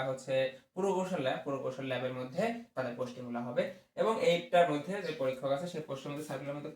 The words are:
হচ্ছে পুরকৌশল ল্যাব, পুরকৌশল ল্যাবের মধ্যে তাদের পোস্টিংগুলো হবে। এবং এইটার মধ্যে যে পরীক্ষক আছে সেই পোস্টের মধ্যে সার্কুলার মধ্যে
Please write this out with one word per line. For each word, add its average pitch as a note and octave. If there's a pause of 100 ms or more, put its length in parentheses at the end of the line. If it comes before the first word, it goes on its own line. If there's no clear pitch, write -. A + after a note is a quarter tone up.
(100)
হচ্ছে C3 (400)
পুরকৌশল F#3
ল্যাব, C3
পুরকৌশল C3+
ল্যাবের B2+
মধ্যে C3+ (300)
তাদের B2+
পোস্টিংগুলো A#2+
হবে। - (380)
এবং G#3+ (160)
এইটার F3
মধ্যে E3+ (120)
যে D#3+
পরীক্ষক C3
আছে F3
সেই D#3
পোস্টের C#3
মধ্যে D3
সার্কুলার C#3
মধ্যে -